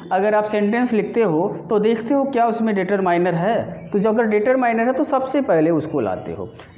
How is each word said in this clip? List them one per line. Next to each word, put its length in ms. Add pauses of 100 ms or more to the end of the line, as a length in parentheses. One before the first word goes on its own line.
(120)
अगर 240
आप 80
sentence 500
लिखते 300
हो 460
तो 100
देखते 340
हो 100
क्या 220
उसमें 300
determiner 600
है, 520
तो 120
जो 100
अगर 160
determiner 580
है 100
तो 100
सबसे 380
पहले 280
उसको 300
लाते 320
हो। 180 (280)